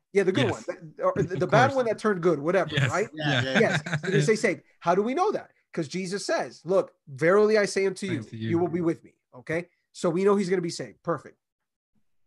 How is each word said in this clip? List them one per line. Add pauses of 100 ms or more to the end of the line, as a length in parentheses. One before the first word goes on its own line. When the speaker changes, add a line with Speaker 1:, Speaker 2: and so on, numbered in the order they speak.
(140)
Speaker 1:
Yeah,
the
good
Speaker 2:
Yes.
Speaker 1:
one. (200)
The,
or
the,
Speaker 2:
Of
Speaker 1:
the
bad
Speaker 2:
course.
Speaker 1:
one
that
turned
good,
whatever,
Speaker 2:
Yes.
Speaker 1:
right?
Speaker 2:
Yeah.
Speaker 3:
Yeah,
yeah.
Speaker 1:
Yes.
Speaker 2:
<laughs>
Speaker 1:
You're
gonna
say
saved. (180)
How
do
we
know
that? (220)
'Cause
Jesus
says,
"Look, (140)
verily
I
say
unto
you,
Speaker 2:
Unto
you.
Speaker 1:
you
will
be
with
me." (220)
Okay? (240)
So
we
know
he's
gonna
be
saved.
Perfect. (880)